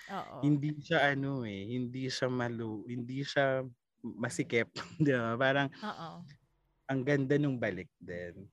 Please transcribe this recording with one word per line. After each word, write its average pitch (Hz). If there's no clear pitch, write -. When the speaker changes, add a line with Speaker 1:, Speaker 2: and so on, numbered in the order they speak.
Speaker 1:
Oo. 160
Speaker 2:
hindi 147
siya 143
ano 135
eh, 98
hindi 127
siya 127
malu-, 117
hindi 123
siya 135
masikip, 117
<laughs> -
di 143
ba? 117
Parang, 135
Speaker 1:
Oo. 170
Speaker 2:
ang 135
ganda 139
nung 143
balik 95
din. 87